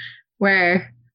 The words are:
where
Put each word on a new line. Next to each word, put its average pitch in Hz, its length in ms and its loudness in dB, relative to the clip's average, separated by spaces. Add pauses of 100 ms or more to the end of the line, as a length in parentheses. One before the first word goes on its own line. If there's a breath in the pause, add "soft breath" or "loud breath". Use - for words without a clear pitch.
(380 loud breath)
where 185 540 0 (220)